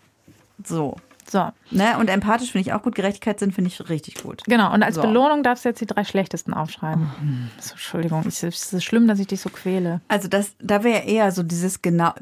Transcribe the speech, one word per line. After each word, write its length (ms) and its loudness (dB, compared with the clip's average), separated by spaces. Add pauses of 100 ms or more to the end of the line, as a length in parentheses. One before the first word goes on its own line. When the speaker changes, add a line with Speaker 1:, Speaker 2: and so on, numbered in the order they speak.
(640)
Speaker 1:
So. 340 -4 (320)
Speaker 2:
So. 180 2 (220)
Speaker 1:
Ne? 280 2
Und 120 2
empathisch 420 0
finde 160 0
ich 60 -2
auch 100 -2
gut, 100 -2
Gerechtigkeitssinn 600 -2
finde 160 0
ich 180 -12
richtig 340 -6
gut. 260 -14
Speaker 2:
Genau, 260 4
und 100 6
als 120 2
Speaker 1:
So. 60 0
Speaker 2:
Belohnung 420 4
darfst 200 0
du 60 2
jetzt 100 -4
die 60 -4
drei 180 -2
schlechtesten 500 -4
aufschreiben. 560 -2
Speaker 1:
Oh. 520 -6
Speaker 2:
So, 100 -14
Entschuldigung, 560 -4
ich, 160 -6
es 300 -6
ist 100 -2
schlimm, 240 4
dass 100 4
ich 100 -2
dich 120 -4
so 100 -8
quäle. 600 -2
Speaker 1:
Also 180 0
das, 320 0
da 240 0
wäre 220 2
eher 260 4
so 100 -2
dieses 400 -2
genau, 300 2 (100)